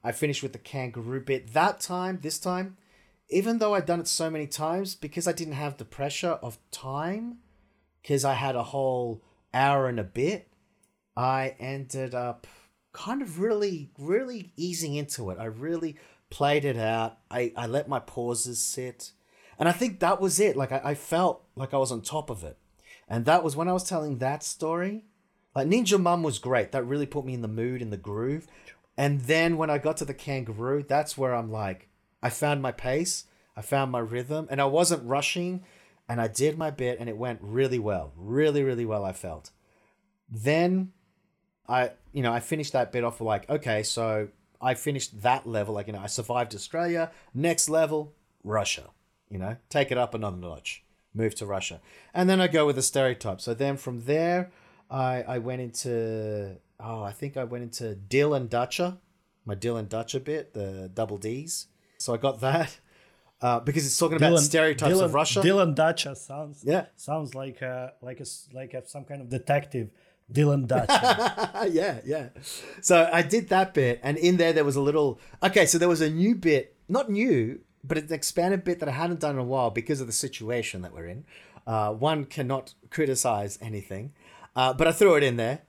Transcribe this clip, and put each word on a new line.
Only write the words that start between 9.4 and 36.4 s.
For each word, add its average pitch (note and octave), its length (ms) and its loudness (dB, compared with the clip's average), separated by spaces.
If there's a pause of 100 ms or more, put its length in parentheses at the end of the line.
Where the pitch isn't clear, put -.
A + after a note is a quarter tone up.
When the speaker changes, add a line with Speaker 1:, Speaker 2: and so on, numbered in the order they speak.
Speaker 1:
hour C3+ 340 4
and A#2+ 120 -2
a G2+ 40 -4
bit, C3 440 -2 (680)
I C3 440 0
ended C3 560 -8
up B2 320 -6 (440)
kind C4 300 -6
of E3+ 180 -8
really, G3+ 600 -2
really G#3+ 560 -4
easing E3 400 -4
into C#3+ 340 -6
it. F2+ 80 -8
I A2 80 -8
really D3+ 520 -6 (320)
played D3 360 2
it B2+ 120 0
out. A2+ 400 0 (120)
I, B2 260 -2
I A#2 120 -6
let C#3 200 -2
my C3+ 120 -2
pauses A#2+ 600 -4
sit. - 520 -6 (480)
And E3 100 4
I - 20 4
think G#3 280 -2
that F3+ 200 4
was F#3+ 200 2
it. F3+ 180 4
Like, C3+ 140 -2
I, C3+ 120 -2
I C#3+ 120 -2
felt E3+ 480 0 (120)
like C3 180 -6
I C#3 40 2
was B2+ 140 2
on A2+ 100 -4
top D3+ 280 -6
of G2 140 -10
it. D2 140 -14 (500)
And A#2 180 -2
that E3 180 6
was C#3+ 120 -2
when E3 120 0
I F3+ 60 2
was F#3 100 0
telling D3+ 340 -2
that C3 260 -2
story. F3+ 640 -4 (480)
Like, C#3 140 0
Ninja G3 340 4
Mum F3 220 4
was C#3 160 -2
great. B2 320 0
That C3 120 -2
really C#3 220 -2
put C#3+ 200 -6
me C3 80 -6
in A#2+ 80 -6
the A2 60 -4
mood, A#2+ 340 -4
in A2+ 80 -6
the G2+ 80 -6
groove. A2+ 500 -6 (500)
And C#3+ 240 2
then D#3+ 360 4
when D#3 120 0
I D3 80 2
got D#3 200 -2
to D3+ 80 -4
the C3+ 80 -8
kangaroo, C3 680 -4
that's C#3+ 340 0
where B2+ 180 0
I'm A2+ 160 -4
like, G#2 380 -6 (380)
I - 20 2
found D3 320 0
my B2+ 100 -2 (180)
pace, D#3+ 240 0 (460)
I - 20 -10
found C3+ 300 0
my A#2+ 120 -2 (120)
rhythm, C#3+ 360 -4
and C#3 100 -2
I C#3 40 6 (140)
wasn't D#3+ 360 2
rushing, F3+ 480 -2 (460)
and A#2+ 160 -2
I - 20 -2 (140)